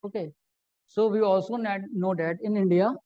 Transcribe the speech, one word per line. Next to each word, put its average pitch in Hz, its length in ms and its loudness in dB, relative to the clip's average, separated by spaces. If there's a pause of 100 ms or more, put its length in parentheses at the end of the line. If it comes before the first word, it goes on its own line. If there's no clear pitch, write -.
Okay, 196 260 -6 (560)
so 220 220 0
we 220 140 2
also 190 340 2
na-, 208 220 -4 (140)
know 185 220 0
that 165 280 -2
in 214 140 -2
India 190 380 2 (120)